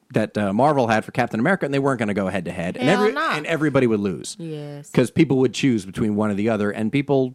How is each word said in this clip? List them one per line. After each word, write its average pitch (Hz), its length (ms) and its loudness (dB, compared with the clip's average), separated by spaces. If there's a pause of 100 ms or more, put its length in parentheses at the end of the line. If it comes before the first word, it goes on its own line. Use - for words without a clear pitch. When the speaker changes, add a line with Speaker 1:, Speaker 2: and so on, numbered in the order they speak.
(140)
Speaker 1:
that, 107 240 -2
uh, 101 160 0
Marvel 135 320 4
had 110 180 2
for - 80 -14
Captain 120 260 -2
America, 165 280 0
and 139 80 -4
they 139 60 0
weren't 135 180 0
gonna 104 160 -2
go 95 140 0
head 92 180 -2
to 85 60 -6
head. 87 260 -6
And 247 100 0
Speaker 2:
Hell 196 140 4
Speaker 1:
every-, 208 100 2
Speaker 2:
nah. 294 240 -2
Speaker 1:
and 151 100 -6
everybody 143 400 2
would 110 140 2
lose. 90 380 -6
Speaker 2:
Yes. 147 520 -12
Speaker 1:
'Cause 247 200 2
people 135 280 2
would 127 140 2
choose 113 320 0
between 104 320 -2
one 107 140 0
or 101 40 -2
the 104 140 0
other, 104 220 0
and 110 220 -4
people 135 420 0